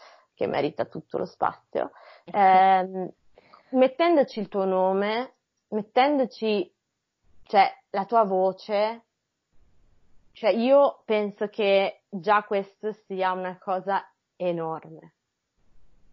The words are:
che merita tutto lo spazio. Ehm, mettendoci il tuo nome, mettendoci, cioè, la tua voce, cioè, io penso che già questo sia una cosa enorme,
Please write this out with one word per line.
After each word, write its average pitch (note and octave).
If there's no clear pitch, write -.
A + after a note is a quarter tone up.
che -
merita C#3+
tutto -
lo F3+
spazio. -
Ehm, F#3+
mettendoci C4
il G3
tuo G3
nome, G3
mettendoci, A3
cioè, -
la F#3+
tua A3+
voce, G3+
cioè, A3
io C4
penso G#3
che G3
già G#3
questo G3+
sia F#3
una F#3
cosa F#3+
enorme, D#3+